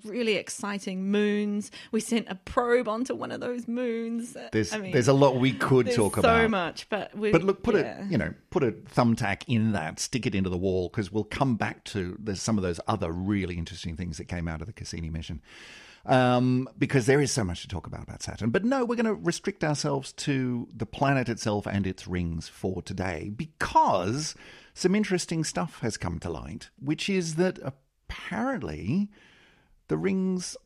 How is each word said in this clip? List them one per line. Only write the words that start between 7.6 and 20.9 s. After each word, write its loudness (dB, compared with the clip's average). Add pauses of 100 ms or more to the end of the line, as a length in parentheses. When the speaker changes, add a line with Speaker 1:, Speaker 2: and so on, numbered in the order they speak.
Speaker 2:
put 2
Speaker 1:
yeah. 0
Speaker 2:
a, -8
you 0
know, -2 (160)
put 0
a 2
thumbtack 0
in 2
that, -4
stick -2
it -2
into 0
the -2
wall, 0
'cause -4
we'll -2
come 0
back -4
to -4
there's -6
some 0
of 0
those -2
other -2
really -2
interesting -8
things -8
that -12
came -4
out -6
of -10
the -12
Cassini -8
mission. -8 (640)
Um, 4
because 4
there 8
is 2
so 2
much -4
to -16
talk -6
about, -10
about -14
Saturn. -4
But 2
no, 2
we're -2
gonna 0
restrict -4
ourselves -2
to -2
the -6
planet 2